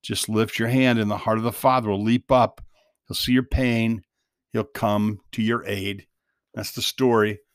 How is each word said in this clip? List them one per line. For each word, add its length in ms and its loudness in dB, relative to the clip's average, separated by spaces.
Just 260 -6
lift 300 0
your 100 0
hand 300 4
and 120 0
the 60 -2
heart 220 0
of 60 -4
the 60 0
Father 380 0
will 140 -2
leap 280 0
up. 300 2
He'll 80 -8
see 160 -2
your 100 4
pain. 600 0
He'll 120 -2
come 560 -2
to 100 -4
your 240 0
aid. 400 -8
That's 200 -10
the 100 -8
story 580 2